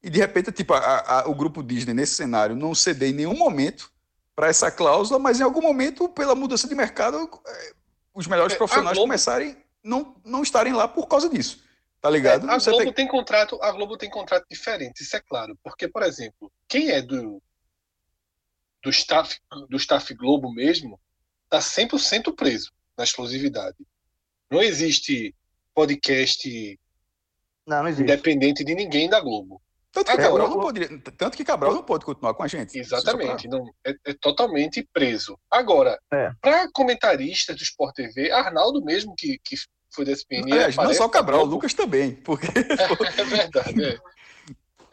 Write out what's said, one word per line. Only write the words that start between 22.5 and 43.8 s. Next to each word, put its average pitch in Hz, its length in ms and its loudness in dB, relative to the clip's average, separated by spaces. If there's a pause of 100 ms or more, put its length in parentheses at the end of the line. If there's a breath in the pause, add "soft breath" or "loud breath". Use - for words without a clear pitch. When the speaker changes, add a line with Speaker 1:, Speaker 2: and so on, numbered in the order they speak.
Speaker 2:
na 120 60 -4
exclusividade. 123 760 -4 (720)
Não 160 120 2
existe 143 720 0 (400)
podcast 131 1040 0 (880)
Speaker 3:
Não, 147 160 0
não 165 60 -2
existe. 139 140 0
Speaker 2:
independente 143 600 2
de 147 100 -2
ninguém 170 360 0
da 208 100 6
Globo. 117 420 -6 (320)
Speaker 1:
Tanto 392 120 0
que - 80 0
Speaker 2:
Agora, - 160 4
Speaker 1:
Cabral - 200 4
não - 80 -2
Speaker 3:
o 392 40 -2
Speaker 1:
poderia... 185 400 -4 (160)
Tanto 226 180 -4
que 302 80 -10
Cabral 262 300 2
não 349 100 -4
pode - 220 -4
continuar 123 280 -4
com - 100 -6
a - 40 -4
gente. - 320 -8
Speaker 2:
Exatamente, - 680 -2
Speaker 1:
Isso 120 100 -8
é - 40 -2
Speaker 2:
não, - 100 -10 (160)
é, 139 100 -4 (100)
é 143 80 -8
totalmente 151 800 0
preso. 110 440 -2 (120)
Agora, 160 500 4 (100)
Speaker 3:
É. 139 220 0 (100)
Speaker 2:
pra 320 300 4
comentaristas 226 840 0
do - 60 -12
Sport - 320 -4
T 120 120 -8
V, - 240 -4
Arnaldo 233 500 2
mesmo, 349 360 -4
que, - 260 -6
que - 140 -12 (360)
foi 139 120 -4
da 139 80 -2
S - 120 -8
P 131 120 -8
N, - 100 -6
ele 135 60 2
Speaker 1:
Aliás, 156 220 4
não 156 80 2
Speaker 2:
aparece - 140 2
Speaker 1:
só 226 100 4
Speaker 2:
na - 40 -2
Speaker 1:
Cabral, 143 280 4
Speaker 2:
Globo. - 160 2
Speaker 1:
Lucas - 180 -4
também, 139 420 0
porque 160 320 -6
Speaker 2:
<laughs> - 720 0
É 208 80 0
verdade, 202 600 0